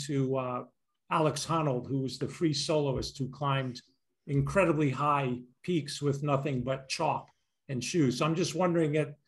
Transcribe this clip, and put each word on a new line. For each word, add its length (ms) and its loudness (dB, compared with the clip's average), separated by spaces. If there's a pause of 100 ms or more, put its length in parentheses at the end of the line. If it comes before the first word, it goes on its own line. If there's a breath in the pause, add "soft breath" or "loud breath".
to, 300 0
uh, 280 -4 (460)
Alex 340 2
Honnold, 420 0
who 140 -2
was 180 -4
the 80 -4
free 280 0
soloist 640 -2
who 100 -4
climbed 540 -2 (440)
incredibly 600 2
high 480 0 (260)
peaks 380 -2
with 220 0
nothing 400 0
but 260 -4
chalk 400 -2 (400)
and 160 -4
shoes. 340 2
So 60 2
I'm 100 2
just 200 -2
wondering, 420 2
at, 180 -2 (140)